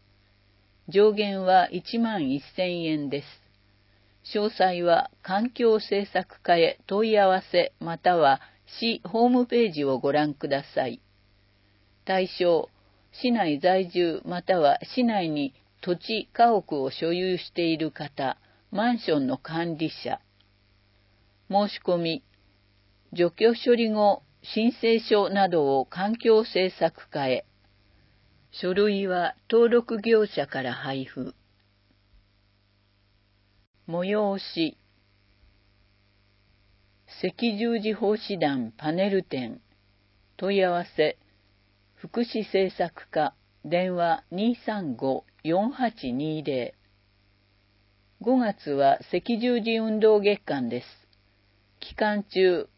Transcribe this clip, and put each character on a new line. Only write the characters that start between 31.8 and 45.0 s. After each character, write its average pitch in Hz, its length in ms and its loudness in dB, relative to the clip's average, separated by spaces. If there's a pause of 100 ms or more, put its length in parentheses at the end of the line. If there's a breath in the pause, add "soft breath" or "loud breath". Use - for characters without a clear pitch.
催 196 520 -2
し。 - 400 -6 (2500)
赤 202 360 -4
十 233 220 -2
字 214 120 -4
奉 208 240 -2
仕 202 220 -8
団 135 360 -2
パ 156 180 -4
ネ 190 180 0
ル 190 120 0
展。 123 380 -8 (800)
問 196 180 -2
い 190 80 4
合 180 60 2
わ 175 160 -2 (100)
せ、 151 220 0 (760)
福 - 280 -6
祉 220 220 -4
政 190 300 0
策 - 360 -6
課、 151 240 -2 (320)
電 180 280 -2
話 170 360 0
二 220 340 -2
三 185 320 -6
五 131 300 -4 (180)